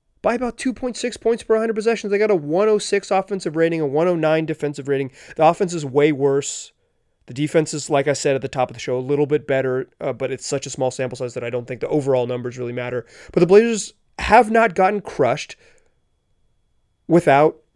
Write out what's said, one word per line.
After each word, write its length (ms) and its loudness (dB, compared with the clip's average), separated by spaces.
by 120 0
about 220 -6
two 160 -4
point 240 -8
six 200 -6
points 260 -2
per 160 2
hundred 160 -2
possessions. 380 -2
They 60 0
got 120 2
a 60 4
one 320 0
oh 100 4
six 320 -4
offensive 460 -2
rating, 240 2
a 60 0
one 200 0
oh 80 2
nine 320 2
defensive 400 -6
rating. 240 -2
The 100 2
offense 300 2
is 100 -6
way 280 2
worse. 580 -2
The 80 -16
defense 400 0
is, 160 -10
like 160 2
I 60 2
said 240 0
at 60 -4
the 60 -8
top 220 -2
of 40 -14
the 60 -16
show, 160 -4
a 40 -2
little 260 0
bit 220 -2
better, 400 0
uh, 120 -4
but 180 -6
it's 160 -10
such 200 -4
a 40 -12
small 220 -2
sample 240 -6
size 180 -8
that 80 -8
I 80 -8
don't 160 -6
think 140 -10
the 80 -6
overall 400 0
numbers 300 -6
really 140 -8
matter. 340 -6
But 80 2
the 60 6
Blazers 480 4
have 320 4
not 240 2
gotten 240 2
crushed 560 -2
without 480 4